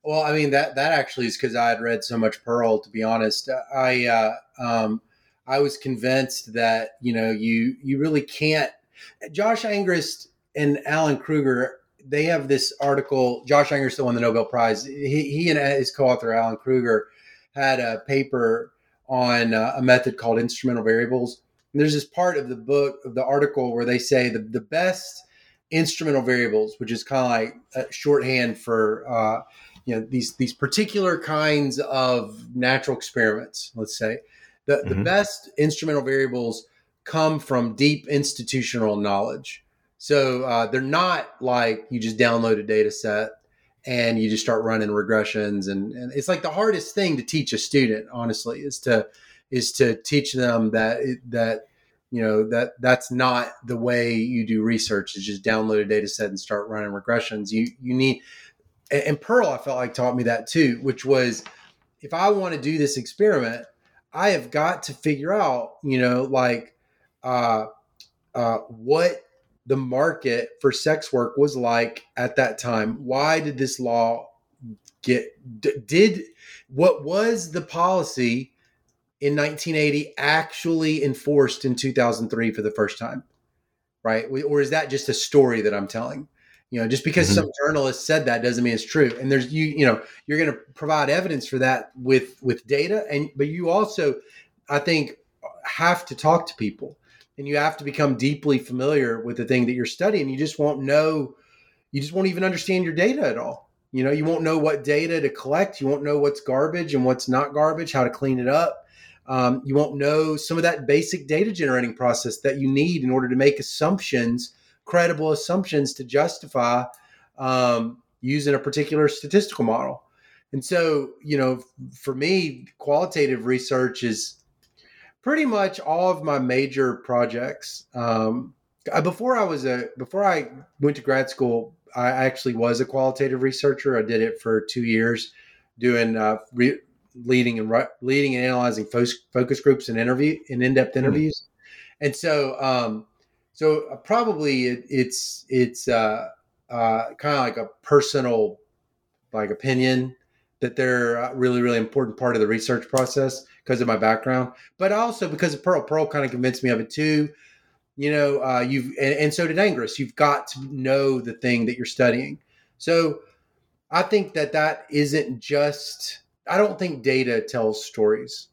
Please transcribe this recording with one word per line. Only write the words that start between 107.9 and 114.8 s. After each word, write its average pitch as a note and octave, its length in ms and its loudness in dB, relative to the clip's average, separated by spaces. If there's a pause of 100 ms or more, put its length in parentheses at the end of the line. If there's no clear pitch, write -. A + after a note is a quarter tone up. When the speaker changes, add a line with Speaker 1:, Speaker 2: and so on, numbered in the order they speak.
Speaker 1:
how C3 100 2
to B2 60 2
clean C3 300 -2
it B2 100 0
up. D#3 360 0 (400)
Um, B2+ 380 0
you C3+ 120 -2
won't D3 200 2
know D3+ 400 2
some E3 220 -4
of E3 60 0
that D#3 220 0
basic C#3+ 420 -2
data F#3 260 0
generating B2+ 400 -2
process A#2+ 480 -2
that C#3 160 -2
you C3+ 100 -2
need D3 360 0
in B2+ 80 0
order B2+ 180 0
to B2 60 0
make C#3 240 2
assumptions, B2+ 920 -2 (320)